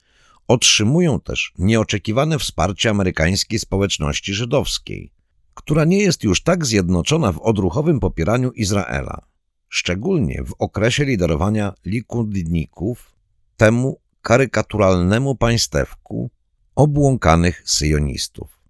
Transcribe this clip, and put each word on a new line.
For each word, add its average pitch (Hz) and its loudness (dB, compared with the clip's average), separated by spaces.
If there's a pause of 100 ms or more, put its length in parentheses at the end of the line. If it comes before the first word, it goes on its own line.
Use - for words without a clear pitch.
(480)
Otrzymują 127 2
też - -8
nieoczekiwane 110 0
wsparcie 95 -2
amerykańskiej 98 0
społeczności 92 -4
żydowskiej – 117 -4 (400)
która 151 0
nie 185 2
jest 196 0
już 98 0
tak 170 0
zjednoczona 101 2
w 76 -4
odruchowym 113 0
popieraniu 104 0
Izraela, 87 -4 (440)
szczególnie 92 -2
w - -10
okresie 117 0
liderowania 98 0 (120)
likudników 98 -6 (420)
temu 120 2 (200)
karykaturalnemu 107 2
państewku 117 -2 (440)
obłąkanych 127 2
syjonistów, - -2 (100)